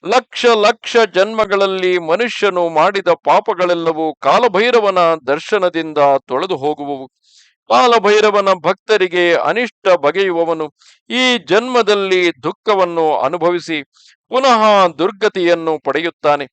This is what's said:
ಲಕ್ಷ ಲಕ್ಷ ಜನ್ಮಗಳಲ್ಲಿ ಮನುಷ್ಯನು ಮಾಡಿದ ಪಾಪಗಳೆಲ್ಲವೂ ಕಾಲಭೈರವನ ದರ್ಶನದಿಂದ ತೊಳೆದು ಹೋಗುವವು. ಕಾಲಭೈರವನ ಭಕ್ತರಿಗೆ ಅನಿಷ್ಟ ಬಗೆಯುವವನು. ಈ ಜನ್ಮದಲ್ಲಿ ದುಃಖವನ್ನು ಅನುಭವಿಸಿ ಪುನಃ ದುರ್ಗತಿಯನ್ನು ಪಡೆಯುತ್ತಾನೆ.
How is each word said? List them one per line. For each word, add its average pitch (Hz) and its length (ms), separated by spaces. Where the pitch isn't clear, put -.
ಲಕ್ಷ 240 400
ಲಕ್ಷ 220 520
ಜನ್ಮಗಳಲ್ಲಿ 196 840
ಮನುಷ್ಯನು 180 680
ಮಾಡಿದ 175 380
ಪಾಪಗಳೆಲ್ಲವೂ 170 1040
ಕಾಲಭೈರವನ 208 840
ದರ್ಶನದಿಂದ 160 680
ತೊಳೆದು 156 300
ಹೋಗುವವು. 143 540
ಕಾಲಭೈರವನ 208 840
ಭಕ್ತರಿಗೆ 180 840
ಅನಿಷ್ಟ 196 540
ಬಗೆಯುವವನು. 165 840
ಈ 247 280
ಜನ್ಮದಲ್ಲಿ 196 920
ದುಃಖವನ್ನು 170 760
ಅನುಭವಿಸಿ 165 640
ಪುನಃ 220 580
ದುರ್ಗತಿಯನ್ನು 170 920
ಪಡೆಯುತ್ತಾನೆ. 147 720